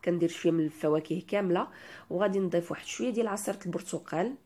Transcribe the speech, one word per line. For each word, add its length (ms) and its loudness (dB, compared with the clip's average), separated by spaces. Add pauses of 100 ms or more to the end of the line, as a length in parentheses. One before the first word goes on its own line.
كندير 240 4
شويه 220 2
من 140 4
الفواكه 600 0
كامله، 400 2 (420)
وغادي 300 2
نضيف 320 0
واحد 140 -8
شويه 240 -2
ديال 180 0
عصير 280 -2 (100)
البرتقال 720 -2 (100)